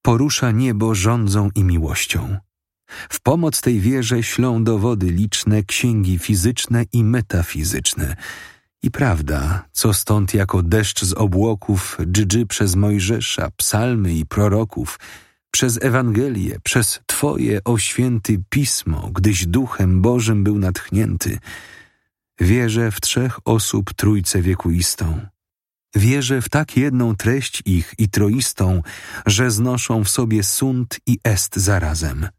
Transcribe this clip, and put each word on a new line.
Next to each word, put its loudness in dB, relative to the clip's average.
porusza 2
niebo 0
rządzą 2
i 2
miłością. -2
W -8
pomoc 0
tej 2
wierze 0
ślą 0
dowody 0
liczne, 0
księgi 0
fizyczne 0
i 4
metafizyczne. -2
I 0
prawda, 0
co 0
stąd 0
jako 0
deszcz 0
z -2
obłoków 0
dżdży 2
przez 0
Mojżesza, 0
psalmy 0
i -2
proroków, 0
przez 0
Ewangelię, 0
przez 0
Twoje, 0
o 0
święty, 0
pismo, -2
gdyś 2
Duchem 2
Bożym 2
był 2
natchnięty. -2
Wierzę 2
w -8
trzech -2
osób 0
Trójcę 0
wiekuistą. -2
Wierzę 2
w -8
tak 0
jedną 2
treść -2
ich 2
i 2
troistą, 2
że 2
znoszą 0
w 0
sobie 0
sunt -2
i 2
est 0
zarazem. 0